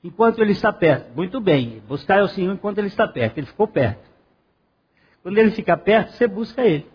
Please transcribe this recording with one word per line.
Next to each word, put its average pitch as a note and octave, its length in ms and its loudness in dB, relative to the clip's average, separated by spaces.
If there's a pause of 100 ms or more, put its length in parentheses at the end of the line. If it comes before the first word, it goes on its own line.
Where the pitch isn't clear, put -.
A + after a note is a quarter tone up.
enquanto A3+ 380 0
ele G#3+ 120 2
está G#3 200 0
perto." D3 420 0
Muito F3+ 260 -6
bem, B2+ 480 0
buscai E3 320 0
ao G3 80 2
Senhor F#3+ 260 -4
enquanto G3+ 240 -8
ele G3+ 100 -4
está G#3 200 -2
perto. A#2 300 -4
Ele C#3 80 -8
ficou - 200 -2
perto. - 400 -2 (1160)
Quando G3+ 160 -2
ele A3 120 6
fica - 260 -2
perto, G#3 360 0
você A#3+ 160 0
busca A3 360 -6
ele. D#3 300 2